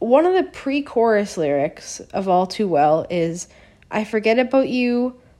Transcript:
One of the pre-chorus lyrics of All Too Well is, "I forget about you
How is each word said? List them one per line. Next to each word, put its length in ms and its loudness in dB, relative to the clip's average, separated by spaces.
One 240 4
of 80 2
the 80 4
pre-chorus 920 -2
lyrics 640 -4
of 160 -4
All 200 2
Too 180 -4
Well 420 2
is, 380 -4
"I 140 -4
forget 340 0
about 320 2
you 460 -2